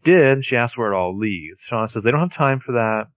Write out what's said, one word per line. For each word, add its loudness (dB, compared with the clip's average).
did, 6
and 2
she -2
asks -2
where -2
it -2
all -2
leads. -6
Shauna -4
says, -8
"They 2
don't 0
have -2
time 0
for -10
that." -2